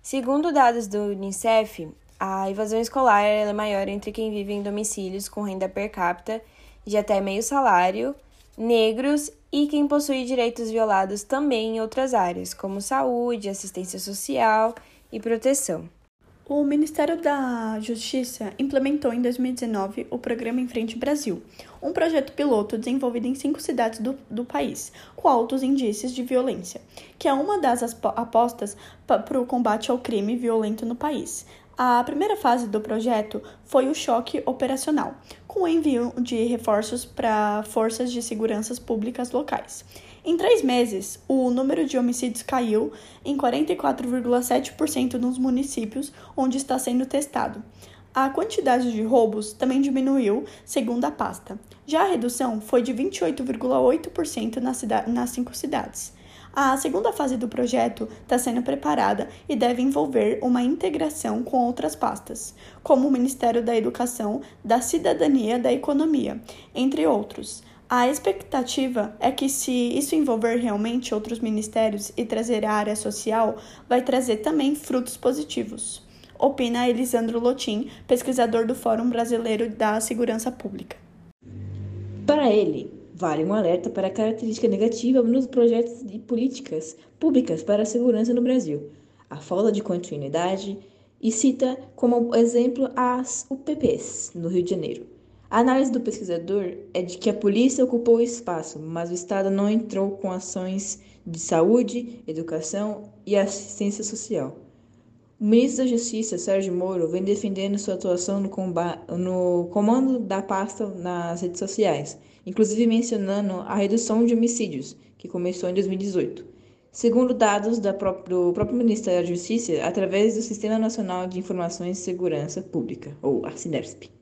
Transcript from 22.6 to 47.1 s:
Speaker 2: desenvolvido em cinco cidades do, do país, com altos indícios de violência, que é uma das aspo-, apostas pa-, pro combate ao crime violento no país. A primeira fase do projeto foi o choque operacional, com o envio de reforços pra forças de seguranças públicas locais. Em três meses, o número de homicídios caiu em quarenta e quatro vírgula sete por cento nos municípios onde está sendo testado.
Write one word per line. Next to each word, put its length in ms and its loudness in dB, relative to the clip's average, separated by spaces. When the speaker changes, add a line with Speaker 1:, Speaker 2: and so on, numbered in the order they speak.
Speaker 2:
desenvolvido 480 -2
em 80 0
cinco 260 -4
cidades 380 -2
do, 200 -4
do 160 -6
país, 440 -4
com 140 2
altos 340 4
indícios 480 0
de 120 -6
violência, 580 -2
que 100 0
é 60 6
uma 240 0
das 240 2
aspo-, 340 -4
apostas 640 0
pa-, 120 4
pro 260 -2
combate 460 0
ao 80 2
crime 380 -2
violento 500 0
no 100 -4
país. 480 -6
A 260 4
primeira 320 0
fase 320 2
do 140 -2
projeto 600 -2
foi 240 4
o 80 0
choque 520 -2
operacional, 680 -2
com 140 -4
o 80 2
envio 500 2
de 260 0
reforços 600 0
pra 640 0
forças 420 0
de 100 -4
seguranças 600 -4
públicas 500 -4
locais. 540 -6
Em 120 2
três 240 6
meses, 680 0
o 220 4
número 360 2
de 100 -2
homicídios 460 0
caiu 500 0
em 120 -2
quarenta 360 2
e 40 0
quatro 340 0
vírgula 320 2
sete 300 0
por 160 -2
cento 320 0
nos 180 0
municípios 760 -2
onde 200 2
está 240 -2
sendo 260 0
testado. 560 -2